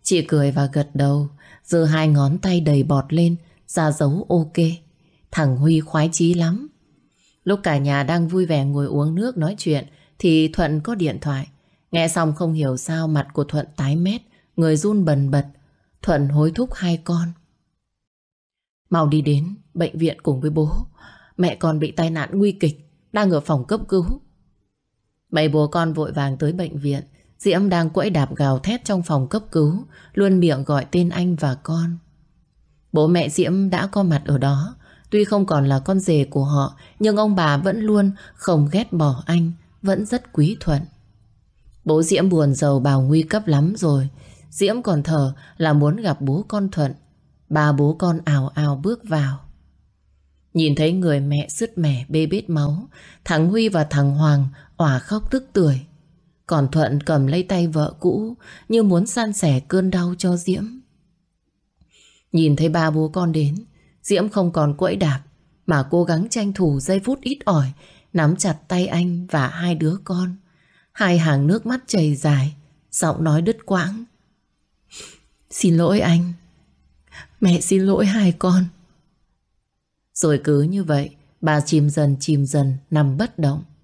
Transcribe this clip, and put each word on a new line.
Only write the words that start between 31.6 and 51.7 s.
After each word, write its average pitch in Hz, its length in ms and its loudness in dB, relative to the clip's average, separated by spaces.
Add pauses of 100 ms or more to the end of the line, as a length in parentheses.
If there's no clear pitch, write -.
Bố 151 140 4
mẹ 170 220 2
Diễm 185 420 0
đã 185 160 -2
có 196 160 -2
mặt 160 240 2
ở 143 120 2
đó. 139 380 0 (340)
Tuy 208 140 4
không 202 220 0
còn 143 200 2
là 135 120 2
con 190 220 0
rể 156 240 2
của 139 200 -2
họ, 139 320 -2 (220)
nhưng 208 180 2
ông 214 180 2
bà 156 220 2
vẫn 190 240 -2
luôn 208 300 2 (240)
không 151 380 2
ghét 214 200 0
bỏ 147 340 0
anh, 170 260 0 (300)
vẫn 196 240 -2
rất - 260 -6
quý 165 280 2
Thuận. 151 220 -2 (1040)
Bố 156 180 2
Diễm 175 260 2
buồn 151 260 2
rầu 139 260 2
bảo 135 220 2
nguy 156 200 4
cấp 214 240 -4
lắm 156 300 2
rồi. 143 320 0 (420)
Diễm 214 320 -2
còn 156 200 0
thở 143 320 0 (220)
là 160 160 2
muốn 147 240 4
gặp 196 240 -4
bố 139 280 -2
con 202 220 -4
Thuận. 147 220 -2 (560)
Ba 151 240 2
bố 147 260 2
con 165 260 0
ào 139 240 0
ào 147 280 -2
bước 208 320 -4
vào. 139 320 -2 (1120)
Nhìn 156 200 2
thấy 156 180 2
người 170 280 0
mẹ 143 280 -2
sứt - 300 -6